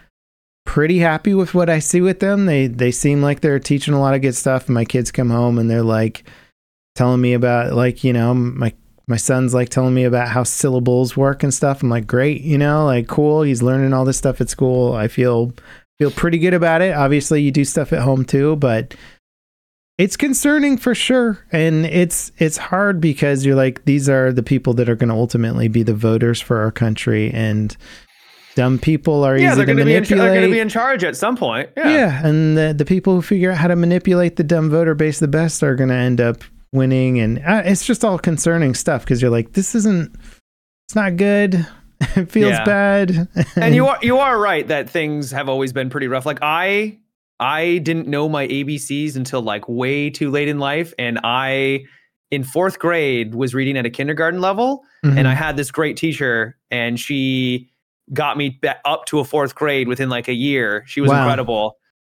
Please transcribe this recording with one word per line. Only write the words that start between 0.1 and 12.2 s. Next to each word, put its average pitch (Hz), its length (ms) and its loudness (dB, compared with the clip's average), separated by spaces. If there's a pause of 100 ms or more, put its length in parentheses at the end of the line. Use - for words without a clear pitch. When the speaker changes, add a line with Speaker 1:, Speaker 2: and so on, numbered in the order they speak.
Speaker 1:
pretty 160 320 2
happy 170 360 2
with 190 200 0
what 175 160 2
I 160 80 2
see 175 220 0
with 185 200 0
them. 196 260 2
They, 139 200 2
they 123 240 0
seem 143 320 2
like 143 180 0
they're 143 180 2
teaching 143 360 -2
a 139 60 2
lot 139 140 2
of 135 80 0
good 135 120 0
stuff. 131 340 -2
My 117 160 2
kids 123 260 -2
come 123 200 -2
home 120 280 2
and 113 120 0
they're, 117 120 2
like, 113 420 -2 (680)
telling 127 260 2
me 123 120 2
about, 120 420 0
like, 123 300 0
you 127 80 2
know, 120 220 2
my, 123 400 -2 (320)
my 120 100 -2
son's, 127 380 0
like, 123 160 0
telling 127 240 0
me 127 100 2
about 123 240 0
how 123 140 -2
syllables 127 760 0
work 139 260 0
and 139 120 0
stuff. 139 280 -2
I'm 127 60 2
like, 117 180 -2
"Great," 131 360 0